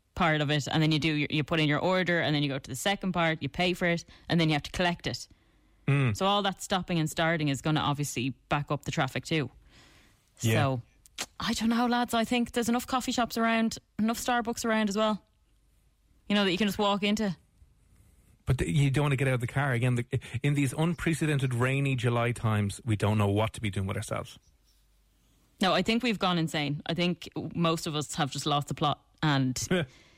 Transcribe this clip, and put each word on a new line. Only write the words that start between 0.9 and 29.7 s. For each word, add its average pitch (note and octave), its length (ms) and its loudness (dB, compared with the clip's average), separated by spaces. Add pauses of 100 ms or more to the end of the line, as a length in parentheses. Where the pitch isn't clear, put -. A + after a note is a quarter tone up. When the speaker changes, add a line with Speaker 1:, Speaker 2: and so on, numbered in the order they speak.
Speaker 1:
you D3+ 80 2
do D#3 140 0
your, D3 160 0
you D3+ 140 0
put E3 160 0
in D#3 80 4
your D3 120 2
order, F3+ 400 0
and C#3+ 160 0
then C#3+ 80 0
you C#3+ 60 0
go C#3 80 -4
to - 120 -12
the B2+ 60 -10
second G3 360 -2
part, E3 300 0
you C3+ 80 -4
pay F3+ 240 0
for F3+ 140 -2
it, E3+ 180 0 (240)
and E3 100 4
then D#3+ 100 4
you D#3 40 2
have D3 100 -2
to - 80 -12
collect F3 360 -2
it. - 200 -8 (600)
Speaker 2:
Mm. C3+ 300 2
Speaker 1:
So F#3+ 80 0
all G3+ 180 2
that F#3+ 200 -2
stopping F3+ 360 -2
and D#3 100 0
starting D#3+ 400 0
is C3+ 120 -2
gonna D#3 200 0
obviously C#3 520 -2 (160)
back D3 220 -2
up C#3+ 140 -6
the C3 60 -6
traffic C3+ 340 -4
too. D#3 240 -2 (920)
Speaker 2:
Yeah. A2 120 2
Speaker 1:
So, B2 280 2 (580)
I G#3+ 140 -2
don't A3+ 160 0
know, A#3 160 2
lads. A#3+ 280 0
I A3+ 120 2
think A#3+ 280 0
there's A#3 160 0
enough A#3+ 180 0
coffee B3+ 240 -2
shops A3+ 260 -2
around, A3+ 400 2 (220)
enough A3 200 2
Starbucks A#3+ 460 -2
around A3 240 2
as G3 80 -4
well, G#3+ 240 0 (1080)
you G3+ 80 0
know, G#3 100 4
that F#3+ 60 2
you F#3 60 2
can G#3+ 100 2
just F#3+ 120 -4
walk G3+ 240 2
into. G#3 320 0 (1120)
Speaker 2:
But C3 140 0
th-, - 100 -2
you C#3+ 200 4
don't C#3+ 160 2
wanna C#3 100 2
get C3+ 120 0
out C3 80 2
of A2+ 60 -2
the A#2+ 60 -4
car. C#3 260 0
Again, A#2+ 220 2
the, A#2+ 100 -2 (380)
in D3 120 2
these C#3 220 2
unprecedented D#3 760 0
rainy C3 420 0
July A#2+ 360 0
times, G#2 540 0
we G#2+ 100 2
don't G#2 220 2
know G#2 120 4
what G#2+ 240 2
to - 80 -12
be G#2+ 80 -2
doing F#2+ 180 -2
with F#2+ 100 -4
ourselves. - 400 -8 (1200)
Speaker 1:
No, F#3 120 4
I F3+ 100 4
think A3+ 200 0
we've A3+ 160 0
gone F3+ 180 0
insane. D3+ 480 -2
I E3+ 80 -2
think F3 360 -2 (260)
most E3 320 0
of D3 80 -4
us D3+ 200 -4
have C#3+ 160 -2
just C#3 140 -6
lost C#3+ 220 0
the - 60 -4
plot. C#3+ 260 0 (240)
And C3+ 340 2 (120)
Speaker 2:
<laughs> F3+ 160 0 (320)